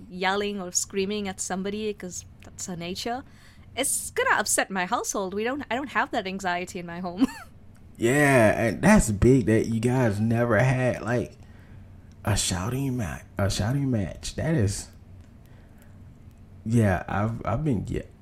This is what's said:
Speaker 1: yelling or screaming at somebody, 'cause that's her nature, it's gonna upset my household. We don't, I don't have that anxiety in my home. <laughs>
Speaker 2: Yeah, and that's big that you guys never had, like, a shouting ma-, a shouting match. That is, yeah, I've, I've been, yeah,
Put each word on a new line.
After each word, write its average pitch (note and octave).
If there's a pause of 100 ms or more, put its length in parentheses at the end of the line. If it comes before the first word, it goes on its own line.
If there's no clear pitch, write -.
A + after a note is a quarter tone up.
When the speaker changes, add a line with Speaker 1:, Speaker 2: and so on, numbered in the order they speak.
Speaker 1:
yelling G3
or F3+
screaming G3+
at F#3
somebody, G3+
'cause F3+ (180)
that's -
her F3+
nature, F#3+ (540)
it's -
gonna B4
upset -
my F#3
household. G#3
We G#3+
don't, C4+
I A3+
don't C4+
have -
that G#3+
anxiety F#3
in F3
my E3+
home. F3+
<laughs> A5+ (640)
Speaker 2:
Yeah, C3
and G#2
that's G3+
big A2+
that A2
you A2+
guys B2
never A#2
had, B2+
like, A2+ (920)
a G#2
shouting B2
ma-, D#2+ (200)
a G2
shouting C3+
match. G2+
That C#3+
is, G2+ (1800)
yeah, A2
I've, A2
I've B2
been, G2+
yeah, - (200)